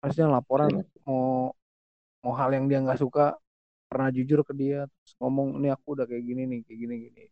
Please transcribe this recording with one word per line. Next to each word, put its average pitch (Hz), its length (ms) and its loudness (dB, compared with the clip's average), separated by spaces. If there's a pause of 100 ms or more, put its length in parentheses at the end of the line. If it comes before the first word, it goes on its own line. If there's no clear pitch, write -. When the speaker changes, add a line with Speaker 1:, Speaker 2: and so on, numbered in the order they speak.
Speaker 1:
maksudnya 156 360 2
laporan, 139 340 2
Speaker 2:
Iya. 196 120 0 (240)
Speaker 1:
mau, 131 420 0 (720)
mau 123 160 -2
hal 131 160 2
yang 135 140 0
dia 139 140 4
nggak 131 200 0
suka, 143 180 2 (680)
pernah 135 280 0
jujur 139 220 2 (100)
ke 143 120 -6
dia, 139 160 -2 (140)
terus - 300 -20
ngomong, 135 260 0 (120)
"Ini 143 160 0
aku - 200 -20
udah 131 140 -2
kayak 120 200 -8
gini 127 120 -6 (100)
nih, 120 160 -6
kayak 113 160 -18
gini, 120 120 -8 (120)
gini." - 140 -20 (100)